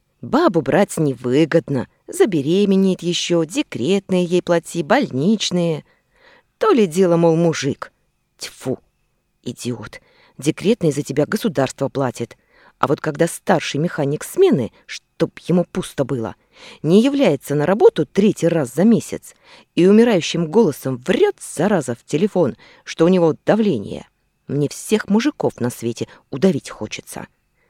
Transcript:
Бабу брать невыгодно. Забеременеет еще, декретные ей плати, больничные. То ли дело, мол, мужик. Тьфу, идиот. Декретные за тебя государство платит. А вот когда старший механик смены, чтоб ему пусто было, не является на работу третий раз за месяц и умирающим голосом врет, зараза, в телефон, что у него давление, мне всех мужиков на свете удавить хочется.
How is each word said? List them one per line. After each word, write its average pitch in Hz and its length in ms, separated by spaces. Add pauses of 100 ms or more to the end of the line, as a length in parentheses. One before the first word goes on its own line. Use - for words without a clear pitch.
(200)
Бабу 190 420
брать 143 360
невыгодно. 139 920 (200)
Забеременеет 190 960
еще, 170 420
декретные 185 800
ей 175 160
плати, 170 420
больничные. 170 1000 (720)
То 440 160
ли 220 140
дело, 170 280
мол, 165 220
мужик. 156 560 (460)
Тьфу, - 400 (640)
идиот. 120 580 (360)
Декретные 156 560
за 143 100
тебя 143 220
государство 135 640
платит. 123 480 (420)
А 123 80
вот 123 140
когда 156 260
старший - 540
механик 151 420
смены, 254 480 (140)
чтоб - 540
ему 175 260
пусто - 400
было, 117 300 (460)
не 185 220
является 254 500
на 147 120
работу 202 400
третий 185 420
раз 160 260
за 175 120
месяц - 500 (400)
и 165 100
умирающим 196 640
голосом 151 560
врет, 233 360
зараза, 160 540
в - 100
телефон, 160 500 (300)
что - 180
у 170 60
него 170 260 (100)
давление, 147 600 (400)
мне 143 220
всех - 400
мужиков 226 500
на 120 100
свете 117 380 (220)
удавить 143 400
хочется. - 580 (420)